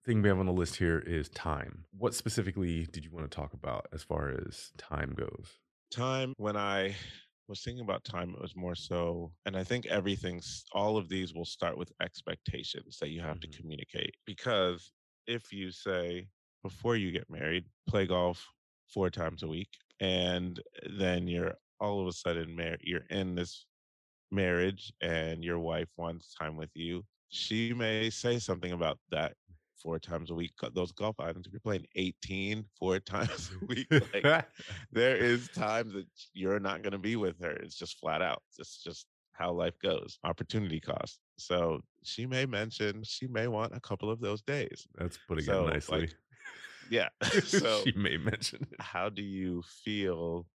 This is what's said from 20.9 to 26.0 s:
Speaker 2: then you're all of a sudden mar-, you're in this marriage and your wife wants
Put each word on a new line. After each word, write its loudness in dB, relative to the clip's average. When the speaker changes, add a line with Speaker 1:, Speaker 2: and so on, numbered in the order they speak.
Speaker 2:
then 4
you're 0
all 0
of 2
a -2
sudden -2
mar-, -2
you're -2
in 0
this -4
marriage 2
and 0
your 0
wife 0
wants -6